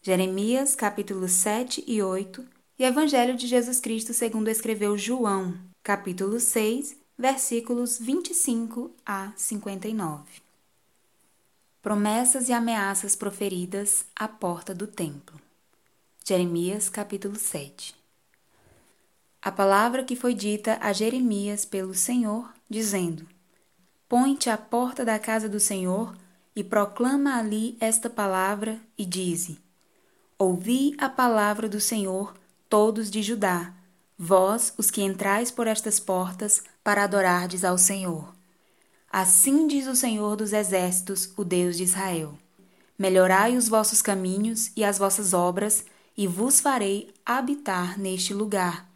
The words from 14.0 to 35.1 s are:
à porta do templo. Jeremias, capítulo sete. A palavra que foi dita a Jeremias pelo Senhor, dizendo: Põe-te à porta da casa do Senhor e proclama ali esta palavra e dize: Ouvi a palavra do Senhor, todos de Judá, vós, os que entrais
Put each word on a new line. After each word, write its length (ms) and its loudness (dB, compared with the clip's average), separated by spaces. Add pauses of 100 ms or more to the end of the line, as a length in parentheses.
à 120 -6
porta 480 -8
do 100 -10
templo. 560 -10 (800)
Jeremias, 640 0
capítulo 480 -8
sete. 600 -10 (1500)
A 100 -4
palavra 520 4
que 120 -4
foi 200 0
dita 440 -2
a 140 -2
Jeremias 720 0
pelo 300 -6
Senhor, 580 -2 (160)
dizendo: 580 -2 (800)
Põe-te 440 2
à 40 2
porta 480 -2
da 140 0
casa 320 -2
do 100 -4
Senhor 560 -2 (400)
e 80 -4
proclama 720 2
ali 440 -2
esta 300 0
palavra 720 -2 (160)
e 80 -4
dize: 540 -4 (800)
Ouvi 580 2
a 100 0
palavra 640 2
do 100 -4
Senhor, 540 -2 (340)
todos 440 4
de 100 -2
Judá, 540 0 (420)
vós, 580 4
os 140 0
que 140 -2
entrais 480 0